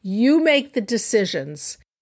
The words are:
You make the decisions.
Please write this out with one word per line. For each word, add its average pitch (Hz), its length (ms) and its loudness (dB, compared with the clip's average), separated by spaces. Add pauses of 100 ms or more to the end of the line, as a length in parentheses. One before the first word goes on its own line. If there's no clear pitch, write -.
You 247 400 2
make 285 320 0
the 240 80 -2
decisions. 180 960 -2 (240)